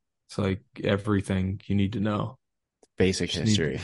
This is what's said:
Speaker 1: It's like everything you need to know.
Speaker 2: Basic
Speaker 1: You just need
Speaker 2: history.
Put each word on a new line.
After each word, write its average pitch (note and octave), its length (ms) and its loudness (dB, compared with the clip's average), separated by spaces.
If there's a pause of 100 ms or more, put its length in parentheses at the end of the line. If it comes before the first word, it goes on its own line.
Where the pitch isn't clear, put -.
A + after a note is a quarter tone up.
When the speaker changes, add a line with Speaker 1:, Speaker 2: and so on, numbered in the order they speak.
(280)
Speaker 1:
It's - 100 -10
like G2 240 -2 (200)
everything G2 840 0
you G2 80 -2
need G2 200 2
to G2 60 -4
know. G#2+ 380 -4 (580)
Speaker 2:
Basic F#2 380 2
Speaker 1:
You E2 60 -2
just D#2+ 40 0
need G#2+ 40 2
Speaker 2:
history. E2 360 2